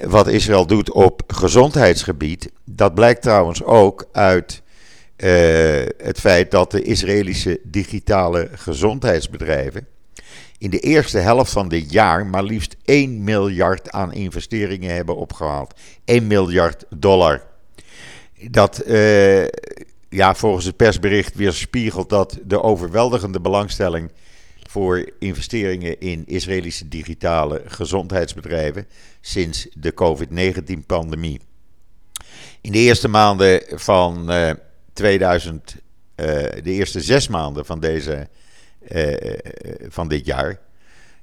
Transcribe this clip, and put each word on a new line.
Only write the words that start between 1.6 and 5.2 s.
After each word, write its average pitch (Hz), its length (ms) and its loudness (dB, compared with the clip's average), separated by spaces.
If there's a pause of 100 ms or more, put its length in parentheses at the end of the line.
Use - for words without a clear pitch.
dat 95 300 -2
blijkt 117 280 4
trouwens 95 400 2
ook 104 500 4
uit, 92 500 0 (580)